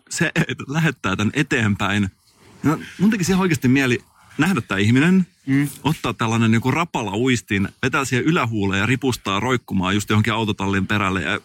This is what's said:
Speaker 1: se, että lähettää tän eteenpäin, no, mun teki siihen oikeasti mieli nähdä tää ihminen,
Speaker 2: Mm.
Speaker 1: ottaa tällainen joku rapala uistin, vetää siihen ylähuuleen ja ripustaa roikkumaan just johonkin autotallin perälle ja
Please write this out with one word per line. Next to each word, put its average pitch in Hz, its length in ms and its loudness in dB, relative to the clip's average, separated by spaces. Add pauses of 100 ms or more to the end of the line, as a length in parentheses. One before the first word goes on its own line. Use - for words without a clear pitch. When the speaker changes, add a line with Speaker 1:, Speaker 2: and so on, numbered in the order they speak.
Speaker 1:
se, - 260 -2
että 139 320 -4
lähettää 135 480 -2
tän 107 180 -2
eteenpäin, 104 760 0 (540)
no, 151 160 0 (200)
mun 196 100 4
teki 214 140 0
siihen 185 180 2
oikeasti 160 260 0
mieli 127 320 2 (380)
nähdä 160 240 0
tää - 160 -6
ihminen, 143 500 4 (200)
Speaker 2:
Mm. 139 220 0 (140)
Speaker 1:
ottaa 151 300 -2
tällainen 113 400 2
joku 117 180 2
rapala 135 440 -2
uistin, 113 540 0 (140)
vetää 135 220 0
siihen 123 200 0
ylähuuleen 113 540 0
ja 101 60 0
ripustaa 120 540 -2
roikkumaan 101 540 -2
just 101 160 -2
johonkin 110 240 2
autotallin 98 540 -2
perälle 95 340 -2
ja 87 240 -4